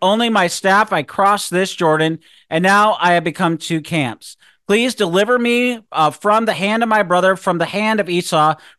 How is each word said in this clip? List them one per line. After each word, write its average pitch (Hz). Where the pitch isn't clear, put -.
only 220
my 208
staff 196
I 165
crossed 196
this 185
Jordan, 160
and 165
now 202
I 175
have 170
become 165
two 160
camps. 143
Please 226
deliver 208
me, 240
uh, 151
from 208
the 214
hand 208
of 226
my 214
brother, 180
from 180
the 165
hand 208
of 180
Esau, 160